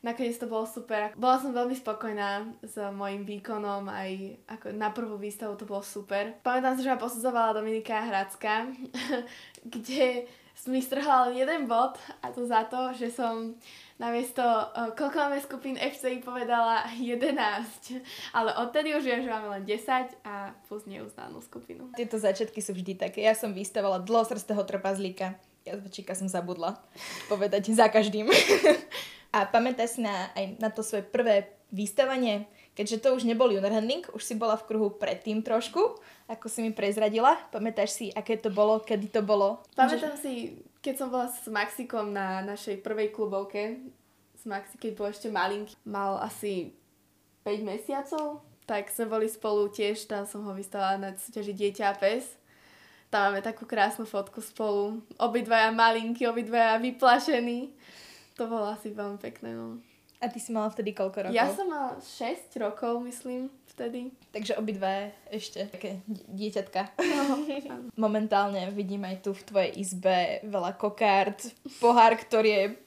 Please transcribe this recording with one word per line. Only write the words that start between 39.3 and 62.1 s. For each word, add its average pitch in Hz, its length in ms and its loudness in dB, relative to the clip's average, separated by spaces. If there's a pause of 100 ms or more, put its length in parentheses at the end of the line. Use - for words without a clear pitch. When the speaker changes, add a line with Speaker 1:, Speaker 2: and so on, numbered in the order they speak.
Speaker 1:
Pamätám 262 400 4
Speaker 2:
Môžeš 285 80 -12
Speaker 1:
si, 240 400 -8 (160)
keď 262 160 -4
som 262 160 -6
bola 247 160 0
s - 240 -10
Maxikom 214 640 -4
na 190 240 -2
našej 202 400 -6
prvej 214 320 -2
klubovke, 208 720 -4 (560)
s - 80 -14
Maxi, 196 320 -8
keď 226 160 -6
bol 202 160 -4
ešte 208 160 -10
malinký, 202 560 -2
mal 196 400 -2
asi 196 480 -6 (720)
päť 208 240 -4
mesiacov, 285 800 -6 (160)
tak 202 240 -4
sme 220 240 -4
boli 220 160 2
spolu 208 400 0
tiež, 208 400 -2
tam 202 160 -4
som 208 240 -10
ho 190 80 -6
vystavila 196 400 -2
na 196 240 -6
súťaži 202 320 -8
Dieťa 202 400 0
a 196 80 -4
pes. 220 320 2 (800)
Tam 202 160 4
máme 202 160 0
takú 226 240 -6
krásnu 220 400 2
fotku 196 320 -4
spolu. 214 640 -2 (160)
Obidvaja 220 560 4
malinkí, 226 480 4
obidvaja 226 560 4
vyplašení. 247 960 4 (640)
To 233 80 -2
bolo 214 240 -2
asi 208 240 -8
veľmi 202 240 -8
pekné, 226 320 -12
no. 226 320 -10 (360)
Speaker 2:
A 247 80 -4
ty - 80 -6
si 233 160 -10
mala 220 160 -2
vtedy 214 240 -4
koľko 196 360 -4
rokov? 233 80 -2
Speaker 1:
Ja 226 120 6
som 359 240 -2
mala 269 320 -4
šesť - 560 -8